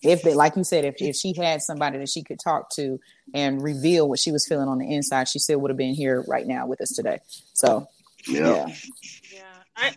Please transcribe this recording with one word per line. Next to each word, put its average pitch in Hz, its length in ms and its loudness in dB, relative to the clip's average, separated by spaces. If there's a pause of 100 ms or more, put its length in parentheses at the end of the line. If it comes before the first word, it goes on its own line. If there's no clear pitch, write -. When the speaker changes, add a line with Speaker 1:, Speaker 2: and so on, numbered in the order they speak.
Speaker 1:
if 170 220 4
they, 165 100 4
like 151 240 4
you 185 80 0
said, 160 180 2
if, 139 180 -2
if 147 140 -4
she 185 220 -4
had 165 240 0
somebody 147 380 -4
that 139 100 -8
she 160 120 -6
could - 200 -12
talk - 300 -2
to 135 280 -4 (340)
and 139 300 0
reveal 151 460 2
what 143 100 -2
she 160 140 -2
was 147 120 0
feeling 139 220 0
on 131 120 -2
the 135 140 -4
inside, 139 360 0
she 147 100 -6
still 147 200 0
would 139 120 -2
have 131 60 -4
been 131 180 -2
here 131 320 0
right 127 180 -2
now 127 220 -4
with 127 140 -6
us - 80 -4
today. - 300 -4 (340)
So, 127 340 6 (400)
Speaker 2:
Yep. 139 160 0
Speaker 1:
yeah. - 320 2 (580)
Speaker 3:
Yeah. 190 60 -20 (380)
I, 247 100 0
I - 100 0